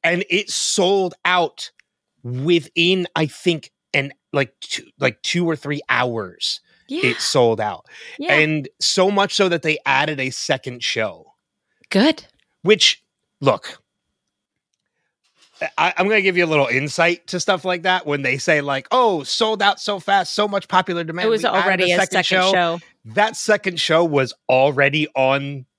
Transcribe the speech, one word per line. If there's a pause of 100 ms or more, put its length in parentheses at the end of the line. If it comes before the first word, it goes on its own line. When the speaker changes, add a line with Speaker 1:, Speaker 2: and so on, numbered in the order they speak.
Speaker 1:
and
it
sold (100)
out (520)
within, (100)
I
think, (220)
an, (220)
like,
two, (140)
like,
two
or
three
hours. (280)
Speaker 2:
Yeah.
Speaker 1:
It
sold
out. (320)
Speaker 2:
Yeah.
Speaker 1:
And (140)
so
much
so
that
they
added
a
second
show. (560)
Speaker 2:
Good. (340)
Speaker 1:
Which, (380)
look, (2000)
I,
I'm
gonna
give
you
a
little
insight
to
stuff
like
that.
When
they
say,
like,
"Oh,
sold
out
so
fast,
so
much
popular
demand,
Speaker 2:
It
was
Speaker 1:
we
added
Speaker 2:
already
a
second
Speaker 1:
show."
Speaker 2:
show. (260)
Speaker 1:
That
second
show
was (160)
already
on (140)